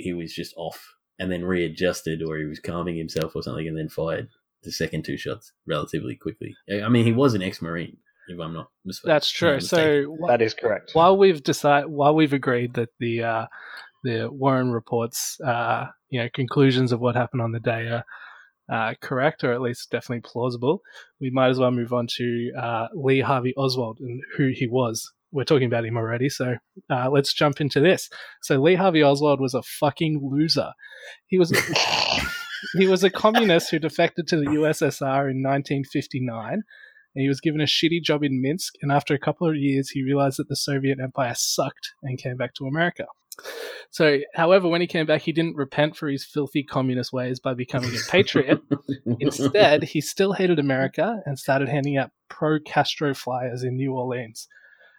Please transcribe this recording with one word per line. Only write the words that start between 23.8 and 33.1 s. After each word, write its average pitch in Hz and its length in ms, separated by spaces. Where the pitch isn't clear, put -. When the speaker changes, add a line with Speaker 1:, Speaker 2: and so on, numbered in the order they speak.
Speaker 2:
and 127 220
who 135 180
he 127 140
was. 120 420
We're 135 120
talking 131 240
about 117 180
him 113 120
already, 117 320
so, 127 260
uh, 131 200
let's 139 240
jump 147 280
into 143 200
this. 175 280
So 139 180
Lee 170 140
Harvey 170 280
Oswald 143 380
was 131 120
a 123 80
fucking 151 600
loser. 143 480
He 185 100
was, 170 140
<laughs> - 1300
he 190 100
was 185 160
a 190 60
communist 214 600